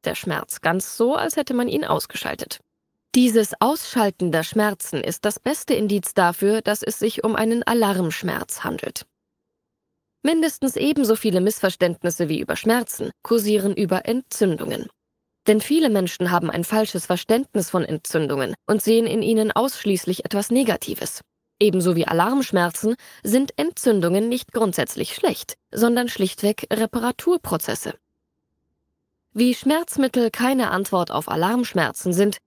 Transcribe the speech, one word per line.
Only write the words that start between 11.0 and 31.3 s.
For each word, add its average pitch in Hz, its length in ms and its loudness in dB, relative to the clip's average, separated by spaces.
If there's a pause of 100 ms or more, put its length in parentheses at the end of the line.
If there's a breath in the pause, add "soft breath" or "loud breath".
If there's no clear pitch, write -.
viele 185 260 0
Missverständnisse 175 880 0
wie 156 100 -2
über - 160 -4
Schmerzen - 540 -2 (140)
kursieren 208 520 2
über 185 320 0
Entzündungen. - 760 -2 (640)
Denn 214 140 6
viele 311 280 2
Menschen 180 400 0
haben 175 220 0
ein 175 120 -2
falsches 220 440 -2
Verständnis 220 640 0
von 175 120 0
Entzündungen 143 720 -2 (140)
und 208 160 2
sehen 226 240 4
in 226 160 0
ihnen 220 280 2
ausschließlich 202 720 0
etwas - 280 -2
Negatives. - 680 -2 (380)
Ebenso 180 360 4
wie 165 100 2
Alarmschmerzen 202 920 0 (280 loud breath)
sind 262 340 0
Entzündungen 214 720 2
nicht 247 220 -6
grundsätzlich - 640 -2
schlecht, - 400 -4 (160)
sondern 240 360 2
schlichtweg 202 640 -2
Reparaturprozesse. 226 1200 -2 (1400)
Wie 247 140 6
Schmerzmittel 269 800 0
keine 254 400 0
Antwort 185 400 0
auf 156 180 -4
Alarmschmerzen 180 800 0